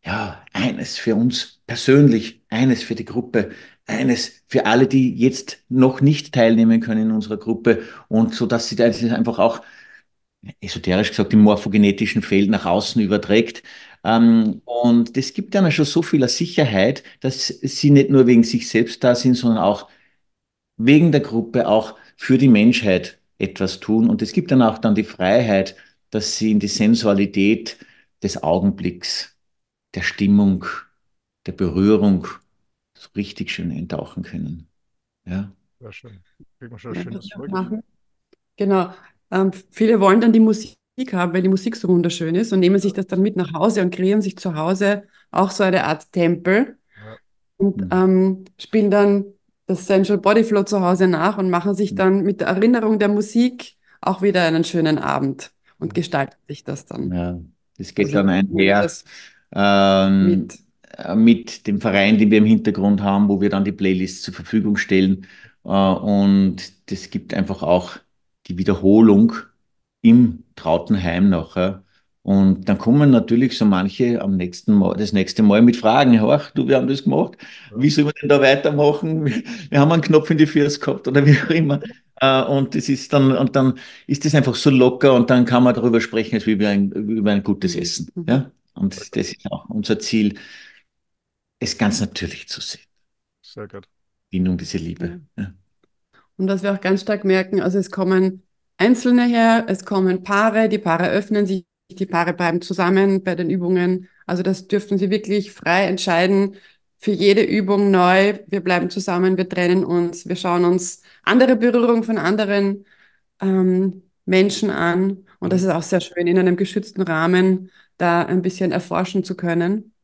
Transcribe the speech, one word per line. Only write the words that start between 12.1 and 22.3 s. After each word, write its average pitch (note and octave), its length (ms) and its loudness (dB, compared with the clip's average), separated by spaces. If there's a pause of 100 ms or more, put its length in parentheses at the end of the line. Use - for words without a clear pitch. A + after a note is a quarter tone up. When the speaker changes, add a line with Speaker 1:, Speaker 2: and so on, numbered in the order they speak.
Speaker 1:
Feld G2 280 0
nach G2 160 -2
außen G#2 360 -2
überträgt. G#2 600 0 (420)
Ähm, A2+ 600 2
und A#2+ 520 0
das C3 180 -6
gibt - 220 -6
einer F#3 160 2
schon D3+ 120 0
so E3+ 180 -2
viel C#3 260 0
Sicherheit, B2 720 0 (180)
dass - 280 -6
sie - 420 -2
nicht C#3 200 6
nur C3 160 6
wegen A#2 180 6
sich A#2 240 -4
selbst - 360 -2
da B2 100 4
sind, B2 200 2
sondern A#2 300 0
auch G#2 240 -2 (880)
wegen D3+ 360 4
der C#3+ 80 4
Gruppe, A2+ 480 -4
auch G#2+ 280 0 (200)
für C3 220 2